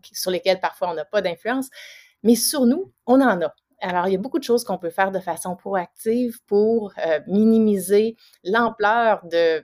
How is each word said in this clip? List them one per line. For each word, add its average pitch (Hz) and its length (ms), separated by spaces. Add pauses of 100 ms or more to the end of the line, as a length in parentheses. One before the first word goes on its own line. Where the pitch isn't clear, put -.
(120)
sur - 200
lesquelles 185 280
parfois 175 320
on 165 40
n'a 151 100
pas 208 160
d'influence, 220 480 (540)
mais 226 120
sur 254 300
nous, 320 260 (160)
on 262 140
en 202 200
a. 151 140 (240)
Alors, 180 280
il 196 40
y 190 40
a 185 40
beaucoup 262 200
de - 40
choses 233 220
qu'on 185 120
peut 170 120
faire 190 220
de 185 80
façon 180 360
proactive 220 920
pour, 214 480 (120)
euh, 156 220
minimiser 214 920 (260)
l'ampleur 220 880
de, 165 320